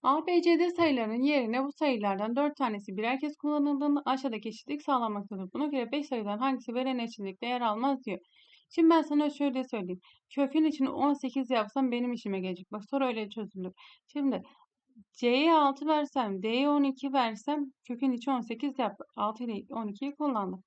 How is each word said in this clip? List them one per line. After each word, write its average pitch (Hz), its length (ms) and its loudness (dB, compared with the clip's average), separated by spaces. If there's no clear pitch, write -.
A, 311 240 2
B, 349 140 4
C, 339 180 6
D 349 120 4
sayılarının 254 500 2
yerine 262 420 2
bu 285 80 -4
sayılardan 208 640 0
dört 294 200 0
tanesi 208 420 -4
birer 240 220 -2
kez 294 180 -6
kullanıldığında 294 680 0
aşağıdaki 240 440 -2
eşitlik 277 320 -10
sağlanmaktadır. 208 720 -4
Buna 269 120 -2
göre 254 260 -4
beş 294 160 -4
sayıdan 214 300 -4
hangisi 254 360 -2
verilen 262 260 -2
eşitlikte 220 480 -8
yer 247 140 -2
almaz 247 440 0
diyor. 190 140 -6
Şimdi 330 200 6
ben 330 120 8
sana 302 280 2
şöyle 277 340 0
söyleyeyim. 185 360 -6
Kökün 277 360 2
içini 277 240 2
on 285 240 2
sekiz 262 360 -4
yapsam 247 420 2
benim 240 220 -2
işime 202 260 -4
gelecek. 185 320 -6
Bak 208 180 -8
soru 277 160 0
öyle 220 240 -2
çözülür. 190 420 -8
Şimdi 269 340 0
C'ye 269 400 4
altı 285 340 4
versem, 262 560 0
D'ye 247 260 2
on 294 140 4
iki 269 300 -2
versem 269 520 0
kökün 254 280 -2
içi 240 200 -2
on 254 100 0
sekiz 233 380 -6
yaptı. 202 240 -2
Altı 220 280 -4
ile 220 260 -6
on 226 180 -6
ikiyi 269 280 -6
kullandım. 202 520 -2